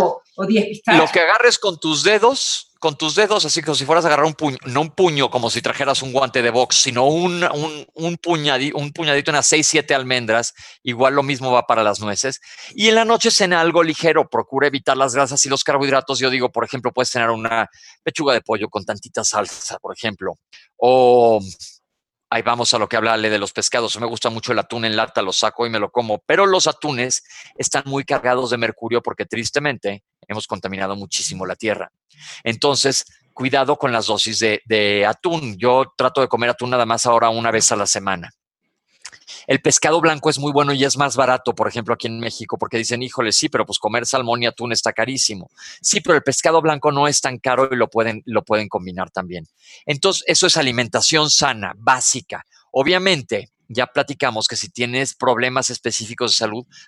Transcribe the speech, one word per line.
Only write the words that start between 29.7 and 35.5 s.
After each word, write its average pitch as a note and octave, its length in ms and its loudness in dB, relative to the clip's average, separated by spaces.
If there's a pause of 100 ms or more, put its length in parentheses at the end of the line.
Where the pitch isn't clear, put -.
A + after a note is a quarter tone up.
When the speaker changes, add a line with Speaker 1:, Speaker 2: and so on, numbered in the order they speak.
Speaker 2:
hemos G#2 200 -8
contaminado G2 500 -6
muchísimo F#2+ 480 -8
la F#2 120 -6
tierra. G2 360 -4 (500)
Entonces, C3 600 -2 (300)
cuidado C3+ 420 0
con C3 160 -2
las A2+ 140 0
dosis G#2+ 320 -2
de, G#2+ 260 0
de G#2 400 2
atún. B2 540 -2